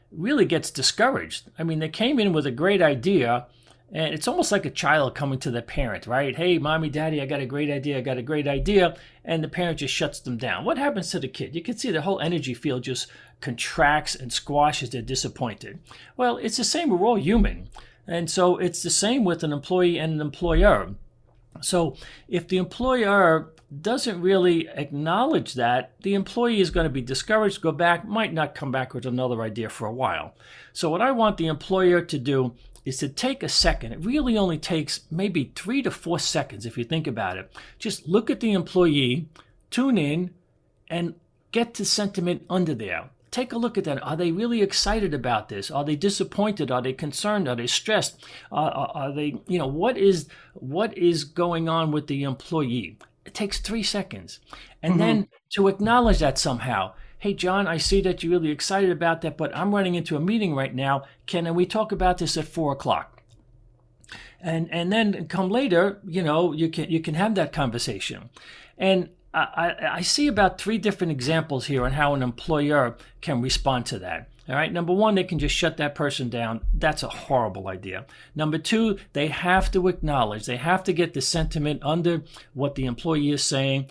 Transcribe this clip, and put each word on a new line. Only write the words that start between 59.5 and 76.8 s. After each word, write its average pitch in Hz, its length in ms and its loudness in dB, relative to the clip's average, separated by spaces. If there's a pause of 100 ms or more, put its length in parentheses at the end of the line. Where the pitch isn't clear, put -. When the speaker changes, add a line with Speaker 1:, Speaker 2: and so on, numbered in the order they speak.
Speaker 1:
I'm 196 180 0
running 185 200 2
into 165 220 -2
a 143 40 -2
meeting 190 340 0
right 135 200 -2
now. 139 300 0 (220)
Can 170 280 -2
we 175 100 4
talk 214 280 -2
about 180 260 2
this 165 180 -2
at 156 120 -4
four 156 240 0
o'clock?" 117 500 -2 (1200)
And, 165 280 -2
and 170 220 -2
then 208 360 2
come 185 200 0
later, 202 560 2
you 180 180 -4
know, 160 300 2
you 160 160 0
can, 160 220 -4
you 160 100 2
can 160 140 -4
have 208 220 2
that 165 160 0
conversation. 117 760 -4 (480)
And 185 320 2 (240)
I, 160 80 2 (160)
I, 165 420 0
I - 20 -4
see 285 260 2
about 196 320 4
three 220 200 0
different 185 340 0
examples 143 540 -2
here 131 180 0
on 131 80 0
how 147 220 2
an 135 80 0
employer 147 760 2 (240)
can 135 200 -2
respond 127 460 0
to 104 140 -6
that. 85 280 -8 (200)
All 135 80 -4
right. 156 160 0
Number 170 200 -2
one, 208 220 4
they 190 80 4
can 175 160 -4
just 147 160 0
shut 160 220 0
that 147 180 -2
person 139 340 -2
down. 113 340 -4 (120)
That's 151 300 0